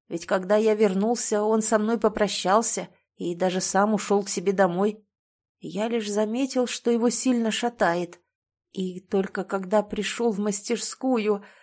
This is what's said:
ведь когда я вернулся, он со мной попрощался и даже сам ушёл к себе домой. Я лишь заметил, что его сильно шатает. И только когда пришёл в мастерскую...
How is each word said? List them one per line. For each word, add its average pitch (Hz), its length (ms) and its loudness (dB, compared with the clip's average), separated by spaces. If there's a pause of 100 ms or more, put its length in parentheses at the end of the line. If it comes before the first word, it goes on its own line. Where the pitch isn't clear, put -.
ведь 170 180 -8
когда 190 300 2
я 214 180 4
вернулся, 208 680 2
он 220 200 2
со 220 160 2
мной 220 200 0
попрощался 208 880 0 (280)
и 175 180 -6
даже 185 260 0
сам 208 340 2
ушёл 202 280 0
к 202 60 -6
себе 196 240 0
домой. 190 520 0 (540)
Я 196 300 -6
лишь 220 220 -4
заметил, 240 560 0
что - 240 -2
его 233 200 2
сильно 240 400 2
шатает. 180 680 -2 (520)
И 185 280 -6
только 196 440 -2
когда 196 380 0
пришёл 208 480 -2
в 196 80 -2
мастерскую... 208 1040 -2 (200)